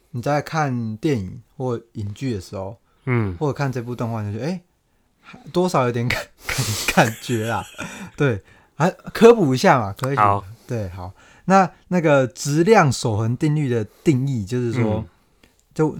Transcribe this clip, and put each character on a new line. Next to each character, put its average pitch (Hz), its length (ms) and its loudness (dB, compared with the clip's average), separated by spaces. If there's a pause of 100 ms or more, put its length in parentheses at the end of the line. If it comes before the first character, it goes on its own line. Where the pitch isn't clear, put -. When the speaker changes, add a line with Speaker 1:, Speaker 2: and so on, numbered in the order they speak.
(120)
Speaker 1:
你 120 100 -8
在 143 180 0
看 123 580 -4
电 143 200 0
影 92 240 -10 (140)
或 123 220 -4 (160)
影 104 200 -8
剧 131 180 -6
的 98 80 -6
时 - 140 -16
候， 98 240 -10 (260)
Speaker 2:
嗯。 113 340 -2
Speaker 1:
或 151 100 -2
者 131 40 -4
看 139 180 -4
这 123 120 -6
部 120 120 -8
动 113 180 -6
画， 110 100 -6
你 104 100 -6
就 107 60 -8
觉 123 80 -6
得， 170 40 -4
哎， 185 100 -8 (920)
多 180 160 2
少 151 160 0
有 120 80 0
点 120 160 -2
感-， - 140 -4 (160)
<laughs> - 560 -4
感， 151 120 6
感 110 140 -4
觉 113 280 -4
啦。 104 180 -4 (500)
对， 127 240 0 (360)
还 156 120 2 (240)
科 233 220 8
普 170 180 2
一 131 60 0
下 156 220 4
嘛， 98 180 -4
科 127 120 -4
普。 143 40 -2
Speaker 2:
好。 101 300 2 (240)
Speaker 1:
对， 110 220 -6
好。 92 220 -14 (340)
那， 190 220 6 (200)
那 180 120 2
个 147 280 4
质 147 340 -2
量 180 300 6
守 107 240 -2
恒 113 200 0
定 151 200 0
律 147 120 -2
的 117 160 0 (200)
定 135 240 2
义 117 160 -2
就 120 160 -4
是 120 120 -2
说， 113 260 0
Speaker 2:
嗯。 87 60 -8 (680)
Speaker 1:
就 156 260 0